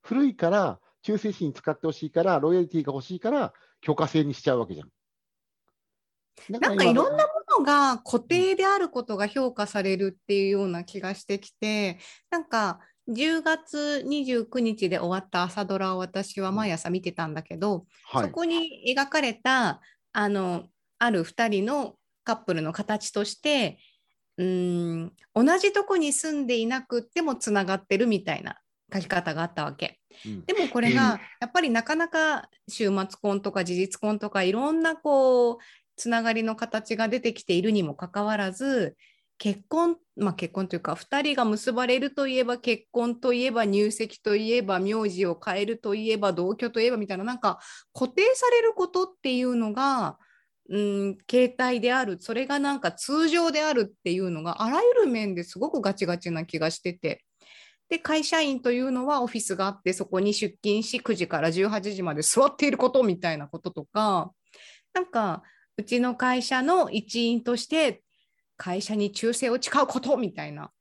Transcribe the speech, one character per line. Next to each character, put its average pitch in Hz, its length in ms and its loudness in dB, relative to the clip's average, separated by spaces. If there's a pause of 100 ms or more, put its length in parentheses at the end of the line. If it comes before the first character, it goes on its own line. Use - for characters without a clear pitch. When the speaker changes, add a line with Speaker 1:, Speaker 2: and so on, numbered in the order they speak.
Speaker 1:
古 277 240 2
い 247 80 2
か 170 160 2
ら、 180 300 2 (220)
忠 208 100 -2
誠 214 180 0
心 165 220 -4
使 - 180 -4
っ 151 80 -4
て - 80 -6
ほ 160 60 0
し 156 140 -10
い 147 40 -8
か 165 140 2
ら、 180 160 4
ロ 156 140 4
イ - 20 4
ヤ 180 60 4
リ 170 60 0
テ 170 100 -2
ィ 156 40 0
が 143 100 -4
欲 135 120 -6
し 185 100 -8
い 175 60 -8
か 220 100 -2
ら、 269 220 0 (280)
許 156 140 0
可 156 140 2
制 156 160 2
に 143 100 -2
し - 80 -14
ち - 80 2
ゃ 131 60 4
う - 20 0
わ 113 80 -2
け 90 80 -10
じ 76 60 -10
ゃ 76 40 -16
ん。 - 60 -20 (1600)
だ 220 80 -6
か 285 120 4
ら 202 40 0
今 - 100 6
Speaker 2:
な - 60 8
ん - 40 6
か 254 80 6
い 359 40 4
ろ 571 80 0
ん - 20 2
な 622 80 6
も 605 80 0 (260)
の 311 60 4
が 277 340 6
固 - 220 -2
定 359 360 2
で 381 100 2
あ 392 100 6
る 370 120 0
こ 247 160 -6
と 220 120 -4
が 202 120 0
評 254 240 0
価 208 160 -2
さ 202 160 -2
れ 190 120 2
る 190 240 -2
っ - 60 -20
て 202 80 0
い 196 120 4
う - 20 2
よ 196 160 2
う 190 40 0
な 175 140 -4
気 185 180 -14
が 190 140 -6
し - 100 -14
て 202 140 -4
き - 140 -16
て、 208 460 -2 (340)
Speaker 1:
う 349 40 -2
ん。 - 40 0
Speaker 2:
な 311 40 -10
ん - 40 -16
か 208 320 -2 (260)
十 302 340 0
月 294 640 -2
二 285 200 -2
十 247 220 -2
九 254 140 -4
日 220 280 0
で 180 100 -2
終 180 220 -2
わ 190 40 -20
っ - 60 -20
た 233 140 0
朝 185 200 -4
ド 190 140 -2
ラ 190 160 -2
を 185 40 -4
私 190 420 -6
は 190 100 -2
毎 202 220 -2
朝 165 180 -6
見 180 100 -2
て 180 120 -6
た 170 140 -6
ん 151 80 -8
だ 156 80 -8
け - 140 -12
ど、 196 200 -2
Speaker 1:
う - 20 -6
ん。 180 60 -10 (340)
は 208 60 2
い。 - 20 -2
Speaker 2:
そ - 60 -6
こ 330 120 -4
に 330 440 -4
描 269 200 0
か 311 120 0
れ 247 140 -2
た、 233 460 0 (320)
あ 208 160 0
の、 180 360 -2 (340)
あ 240 120 2
る 185 120 2
二 233 240 -2
人 208 200 0
の 269 280 -4 (300)
カ - 80 -2
ッ - 120 -4
プ 185 100 0
ル 165 80 -2
の 156 100 -4
形 208 400 -4
と 208 120 0
し 208 120 -6
て、 277 420 0 (580)
う 180 60 -4
ー 180 540 0
ん、 165 160 -8 (200)
同 285 260 6
じ 403 140 2
と 403 120 0
こ 392 120 0
に 302 160 2
住 311 200 -4
ん 285 160 -2
で 247 80 0
い 226 100 0
な 254 160 -2
く 240 180 -4
っ - 40 -18
て 339 180 -4
も 294 140 -2
つ 233 160 -4
な 196 120 2
が 185 100 0
っ 190 120 -6
て 196 100 2
る 226 120 2
み 208 160 0
た 165 100 -4
い - 80 -8
な - 160 -12 (340)
書 196 60 -2
き 175 80 -4
方 175 280 -2
が 160 80 -2
あ - 20 0
っ 175 100 -8
た 156 100 -4
わ 143 100 -6
け。 - 260 -8 (260)
Speaker 1:
う - 20 -8
ん。 202 160 -10
Speaker 2:
で 370 100 -4
も 392 120 0
こ 247 140 -2
れ 233 120 2
が、 247 200 4
Speaker 3:
う 208 40 -2
ん。 - 40 -12 (200)
Speaker 2:
や 247 60 -6
っ 233 60 -14
ぱ 359 80 2
り 320 100 0
な 226 140 0
か 302 100 -2
な 330 140 0
か 311 420 0 (180)
週 214 200 -2
末 196 180 0 (160)
婚 202 180 0
と 202 120 -6
か 190 100 0
事 180 140 -2
実 190 240 -2
婚 214 180 0
と 208 120 -6
か 196 120 0
い 180 80 4
ろ 254 220 0
ん 320 100 0
な 320 140 0
こ 262 560 4
う、 233 60 -8 (380)
つ - 120 -6
な 233 160 2
が 226 80 2
り 226 100 0
の 220 140 -2
形 220 400 -4
が 226 120 0
出 240 120 0
て 233 140 0
き - 100 -16
て - 80 0
い 175 100 4
る 220 80 2
に 208 140 4
も 147 100 -4
か 180 140 -12
か 202 160 -2
わ 214 120 0
ら 196 140 -2
ず、 247 460 -2 (420)
結 202 300 -2
婚、 339 280 2 (200)
ま 190 160 0
あ、 - 20 -6
結 175 180 -8
婚 190 140 -4
と 180 80 -6
い 175 40 -4
う - 20 -4
か、 156 160 -4
二 285 260 -2
人 294 140 -2
が 254 80 2
結 214 280 0
ば 247 140 0
れ 247 140 4
る 269 120 -2
と 277 140 -2
い 262 100 -2
え 254 60 4
ば、 240 160 -2
結 226 320 -2
婚 240 300 -2
と 254 120 2
い 247 120 2
え 262 80 0
ば、 226 120 2
入 208 280 2
籍 - 280 -8
と 208 140 2
い 214 160 0
え 240 120 4
ば、 190 180 0
名 208 280 0
字 185 180 0
を 170 140 -2
変 190 180 -4
え 202 80 0
る 226 120 -4
と 202 160 -2
い 220 160 -2
え 226 60 2
ば、 202 160 2
同 180 240 0
居 240 140 -4
と 226 100 -4
い 226 60 4
え 247 40 4
ば 247 60 -2
み 214 100 -4
た 196 80 -6
い 185 40 -6
な、 190 40 -6
な 240 120 -4
ん 240 40 -10
か 196 220 0 (320)
固 254 200 -4
定 - 100 2 (120)
さ 494 160 2
れ 466 120 6
る 453 120 4
こ 359 140 0
と 370 160 0
っ - 20 -2 (160)
て 254 140 -2
い 247 60 0
う 254 120 0
の 226 180 0
が、 247 460 0 (500)
う 202 120 -2
ん、 196 380 -2 (100)
形 247 220 4
態 247 300 -2
で 240 120 0
あ 254 120 0
る、 190 160 -6
そ - 140 -8
れ 254 120 -4
が 285 120 -2
な 277 140 0
ん 277 80 -6
か 180 100 -2
通 311 380 0
常 330 240 2
で 302 100 0
あ 311 100 0
る 240 100 4
っ - 200 -6
て 175 80 -4
い 180 80 0
う 185 120 -2
の 160 120 -6
が、 170 220 -4
あ 226 60 0
ら 320 120 2
ゆ 480 220 6
る - 20 4
面 214 300 -2
で 175 80 -6
す - 160 -14
ご 294 100 0
く 302 100 -2
ガ 196 140 0
チ 196 120 -2
ガ 175 120 -2
チ 175 140 -6
な 165 120 -4
気 165 140 -8
が 160 140 0
し - 80 -12
て 180 120 -4
て。 - 300 -6 (680)
で、 339 120 -2
会 311 240 0
社 320 160 0
員 277 200 0
と 247 120 0
い 247 80 0
う 262 100 -2
の 254 160 -2
は 285 140 0
オ 247 80 0
フ - 80 -8
ィ 220 40 -2
ス 196 140 -4
が 190 120 -2
あ 196 40 0
っ 196 100 -14
て、 185 120 0
そ 185 140 -6
こ 185 120 -2
に 202 160 2
出 208 280 -4
勤 208 200 2
し、 233 180 -4
九 233 140 -2
時 175 140 -2
か 160 120 -2
ら 165 120 2
十 190 160 2
八 208 260 -4
時 190 80 -6
ま 165 120 -4
で 151 80 -4
座 - 240 4
っ 277 100 0
て 294 100 2
い 285 40 4
る 262 80 -2
こ 254 120 2
と 254 140 4
み 180 160 0
た 175 120 -2
い 151 60 -4
な 147 80 -10
こ 165 140 -12
と 180 100 -8
と 147 140 -12
か、 196 480 0 (600)
な 370 100 -2
ん 349 40 -4
か、 202 380 -2 (320)
う 214 60 -6
ち 240 160 -2
の 247 160 0
会 254 260 0
社 254 220 0
の 339 260 4
一 233 380 -2
員 233 160 0
と 240 140 0
し 240 100 -8
て、 311 380 0 (520)
会 180 240 -6
社 214 140 -6
に 208 160 0
忠 226 220 -2
誠 233 200 -2
を 254 80 -2
誓 277 220 0
う 262 60 2
こ - 100 -4
と 254 180 2
み 226 160 -2
た 151 140 -12
い 151 60 -14
な。 151 180 -14 (100)